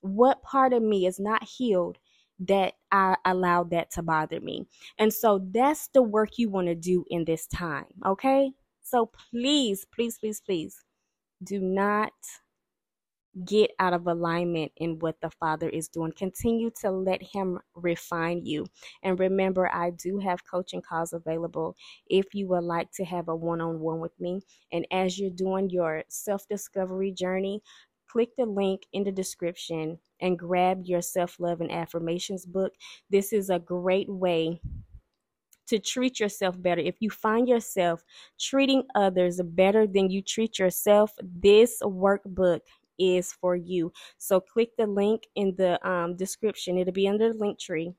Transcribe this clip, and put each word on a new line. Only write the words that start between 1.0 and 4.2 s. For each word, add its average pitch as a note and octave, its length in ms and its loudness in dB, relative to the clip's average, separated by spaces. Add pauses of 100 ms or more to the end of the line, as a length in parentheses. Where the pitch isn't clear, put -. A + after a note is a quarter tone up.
is F#3 140 -2
not A3 240 -2
healed F#3 540 -2 (420)
that F#3+ 340 2 (160)
I F#3+ 340 4
allowed F3 460 2
that E3+ 220 -2
to E3+ 100 -6
bother D#3+ 380 -2